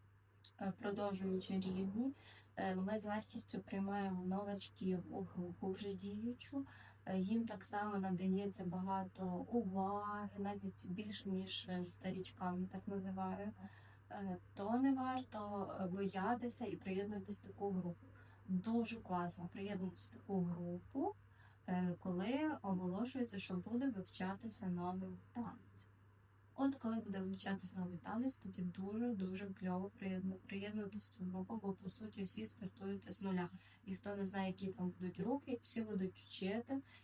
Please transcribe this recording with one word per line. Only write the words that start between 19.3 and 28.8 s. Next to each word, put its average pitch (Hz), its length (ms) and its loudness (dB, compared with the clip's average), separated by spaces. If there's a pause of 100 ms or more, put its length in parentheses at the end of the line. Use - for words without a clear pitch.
приєднуйтесь 196 560 -4
в - 80 -16
таку 196 240 2
групу, 175 720 0 (520)
е, 180 320 4
коли 240 640 2
оголошується, 196 800 2
що 185 160 -2
буде 233 340 2
вивчатися 196 800 -2
новий 180 520 0 (140)
танець. - 380 -6 (920)
От 277 120 6
коли 226 200 0
буде 202 240 0
вивчатися 190 600 -2
новий 180 180 -2
танець, 233 400 0
тоді 190 240 -6
дуже-дуже 190 920 0